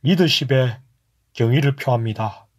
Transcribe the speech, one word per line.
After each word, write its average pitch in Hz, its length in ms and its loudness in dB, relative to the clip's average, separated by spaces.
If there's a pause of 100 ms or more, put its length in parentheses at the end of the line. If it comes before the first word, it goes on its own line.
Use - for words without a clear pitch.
리더십에 135 720 2 (560)
경의를 135 440 0
표합니다. 110 720 -6 (120)